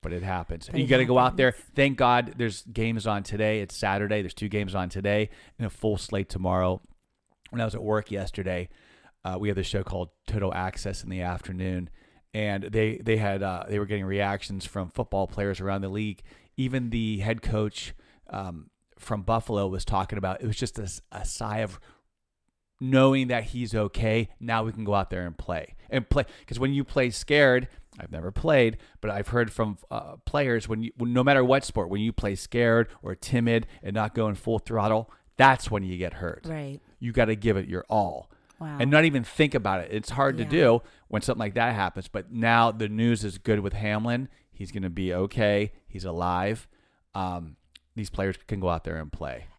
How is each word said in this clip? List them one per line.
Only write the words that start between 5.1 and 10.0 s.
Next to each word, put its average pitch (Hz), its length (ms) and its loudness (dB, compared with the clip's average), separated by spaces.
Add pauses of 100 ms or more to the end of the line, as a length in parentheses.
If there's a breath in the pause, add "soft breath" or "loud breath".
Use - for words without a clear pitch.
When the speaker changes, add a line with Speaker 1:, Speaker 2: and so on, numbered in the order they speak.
Speaker 1:
and 113 80 -4
a 101 40 -2
full 107 260 -2
slate 98 320 -4
tomorrow. 92 540 0 (720)
When 120 100 -4
I 113 40 0
was 110 100 -4
at 110 80 -8
work 107 280 0
yesterday, 92 560 -4 (560 soft breath)
uh, 92 160 -4
we 104 80 0
have 101 80 0
this 95 120 -2
show 98 160 -2
called 90 260 -4 (180)